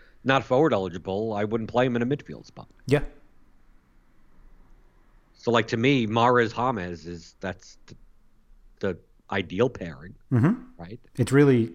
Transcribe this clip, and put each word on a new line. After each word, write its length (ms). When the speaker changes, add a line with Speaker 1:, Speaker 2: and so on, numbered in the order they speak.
Speaker 1:
not 180
forward 300
eligible, 600
I 120
wouldn't 240
play 160
him 100
in 60
a 40
midfield 400
spot. 220
Speaker 2:
Yeah. 180
Speaker 1:
So, 180
like, 180
to 80
me, 280
Mahrez 480
James 540
is, 320
that's 460
the, 100
the 160
ideal 380
pairing, 460
Speaker 2:
Mm-hmm. 200
Speaker 1:
right? 220
Speaker 2:
It's 160
really, 440